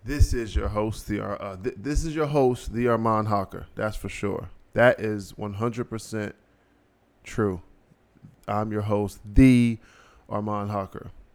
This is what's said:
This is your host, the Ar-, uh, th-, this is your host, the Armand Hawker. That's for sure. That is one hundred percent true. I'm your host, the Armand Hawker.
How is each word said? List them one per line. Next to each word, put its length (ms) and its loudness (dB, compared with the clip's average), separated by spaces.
This 280 4
is 240 -4
your 120 0
host, 400 -4
the 140 -2
Ar-, 200 -6
uh, 140 -10
th-, 200 -8
this 300 -2
is 100 -6
your 120 0
host, 440 2
the 160 0
Armand 420 2
Hawker. 440 -2
That's 240 -4
for 120 -8
sure. 420 -6
That 260 6
is 360 -6
one 200 -8
hundred 300 -4
percent 500 -8
true. 400 -2
I'm 240 -2
your 120 -2
host, 420 -2
the 540 6
Armand 400 -4
Hawker. 400 -8